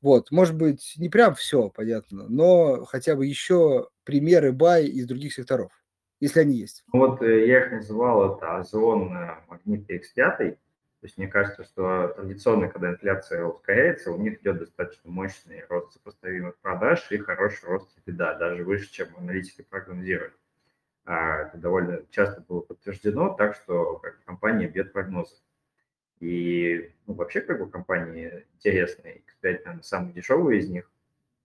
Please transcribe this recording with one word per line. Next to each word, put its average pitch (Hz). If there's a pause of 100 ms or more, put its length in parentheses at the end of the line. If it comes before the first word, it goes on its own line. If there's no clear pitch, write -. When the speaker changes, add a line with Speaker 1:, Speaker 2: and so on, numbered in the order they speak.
Speaker 1:
Вот, 135
может 165
быть, 156
не 170
прям 208
всё, 117
понятно, 110
но 151
хотя 139
бы 135
ещё 143 (160)
примеры 147
бай 160
из 127
других 135
секторов, 123 (500)
если 147
они 143
есть. - (100)
Speaker 2:
Ну 123
вот, 131
э, 113
я 127
их 127
называл, 110
это 85
Озон, 104
э, 85 (140)
Магнит 101
и 90
Икс -
пятый. 127
То -
есть -
мне 98
кажется, 98
что 92
традиционно, 98
когда 90
инфляция 92
ускоряется, 104
у 85
них 107
идёт 95
достаточно -
мощный 90
рост, 87
сопоставимых 90
продаж 101
и 104
хороший 98
рост 92 (160)
EBITDA, 85
даже 87
выше, 101
чем 90 (100)
аналитики 90
прогнозировали. 92 (720)
А, 80
это -
довольно 87
часто 101
было 87
подтверждено, 110
так 104
что, 85
как -
бы, -
компания 98
бьёт 92
прогнозы. 92 (840)
И, 87 (140)
ну, -
вообще, -
как 131
бы, 95
компании 85 (100)
интересные. 92
Икс -
пять, -
наверно, 170
самый 90
дешёвый 131
из 92
них. 90 (560)